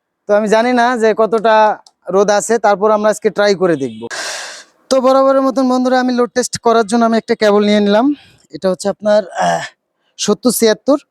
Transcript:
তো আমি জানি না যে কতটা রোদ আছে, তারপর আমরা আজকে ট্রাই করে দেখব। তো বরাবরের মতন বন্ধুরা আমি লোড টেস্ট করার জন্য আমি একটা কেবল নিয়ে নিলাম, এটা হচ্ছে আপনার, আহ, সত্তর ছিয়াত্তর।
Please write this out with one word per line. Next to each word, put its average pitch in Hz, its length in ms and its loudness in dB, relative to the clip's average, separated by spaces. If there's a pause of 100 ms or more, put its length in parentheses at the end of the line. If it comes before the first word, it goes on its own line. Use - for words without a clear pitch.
(280)
তো 208 60 0
আমি 214 140 0
জানি 226 260 2
না 247 240 0
যে 220 200 2
কতটা 214 600 2 (320)
রোদ 190 200 2
আছে, 208 280 0
তারপর 208 340 2
আমরা 214 180 0
আজকে 214 200 -2
ট্রাই 202 260 0
করে 170 200 0
দেখব। 117 320 -8 (840)
তো 262 120 2
বরাবরের 269 400 2
মতন 262 280 0
বন্ধুরা 254 300 0
আমি 254 140 -2
লোড 240 220 -2
টেস্ট 247 220 -6
করার 226 300 0
জন্য 226 180 0
আমি 226 120 0
একটা 226 180 -2
কেবল 208 300 2
নিয়ে 208 140 2
নিলাম, 214 360 2 (340)
এটা 185 200 -6
হচ্ছে 185 200 -4
আপনার, 208 400 0
আহ, 170 340 -4 (540)
সত্তর 214 340 -2
ছিয়াত্তর। 226 460 0 (140)